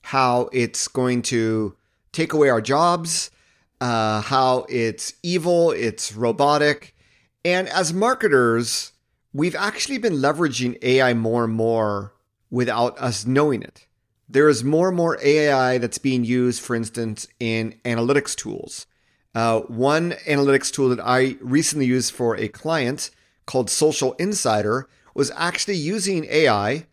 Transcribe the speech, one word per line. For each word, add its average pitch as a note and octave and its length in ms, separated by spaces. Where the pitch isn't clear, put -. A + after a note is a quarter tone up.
how B2 520
it's A#2+ 340
going B2+ 360
to A2 520
take D#3+ 200
away D3+ 160
our A#2 140
jobs, E3 680
uh, A2 400
how C3 480
it's A2+ 440
evil, E3+ 480
it's A2 420
robotic. C#3+ 800
And F3+ 260
as E3+ 220
marketers, C#3+ 1000
we've D#3+ 220
actually G#3 420
been G#3 200
leveraging C3+ 680
A B2+ 180
I B2 140
more A#2 300
and A2+ 80
more A2 600
without B2 480
us A2 260
knowing C3+ 380
it. - 240
There C3+ 180
is B2 160
more D#3 260
and F3+ 80
more E3+ 260
A D3 280
I B2+ 280
that's A#2 180
being C3 260
used, B2 380
for A#2+ 140
instance, A2+ 520
in A2+ 440
analytics B2 520
tools. - 500
Uh, A2+ 280
one D3 500
analytics C#3 440
tool C3+ 180
that A#2 140
I B2+ 380
recently C#3+ 460
used B2+ 260
for A#2 240
a G#2+ 100
client D3+ 600
called B2 240
Social D3 420
Insider B2 720
was C#3 200
actually F3+ 420
using F3+ 520
A D3+ 180
I A2 440